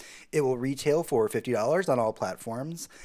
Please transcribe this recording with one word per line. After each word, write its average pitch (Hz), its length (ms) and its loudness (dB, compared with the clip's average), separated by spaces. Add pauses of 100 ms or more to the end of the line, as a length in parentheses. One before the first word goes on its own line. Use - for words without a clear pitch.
(340)
It 156 80 4
will 127 160 2
retail 139 460 2
for 113 260 2
fifty 123 240 -2
dollars 147 340 2
on 131 120 4
all 110 120 2
platforms, 120 800 -8 (160)